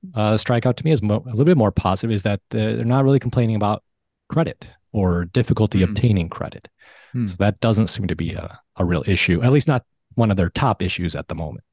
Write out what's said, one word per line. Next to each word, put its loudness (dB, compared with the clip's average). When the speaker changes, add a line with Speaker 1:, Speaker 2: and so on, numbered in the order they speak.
Speaker 1:
uh, 2
strike 0
out 2
to -12
me 2
as 2
mo-, 0
a -12
little 0
bit 4
more 4
positive -2
is -2
that, -2
uh, -6
they're -4
not 2
really 4
complaining 0
about -2
credit -4
or 0
difficulty 0
Speaker 2:
Hmm. 2
Speaker 1:
obtaining 0
credit. -12
Speaker 2:
Hmm. -4
Speaker 1:
So -8
that 0
doesn't 2
seem -4
to -2
be -4
a, -12
a 0
real 0
issue, 2
at 4
least 2
not 0
one 2
of 2
their 0
top 0
issues -4
at -10
the -8
moment. -10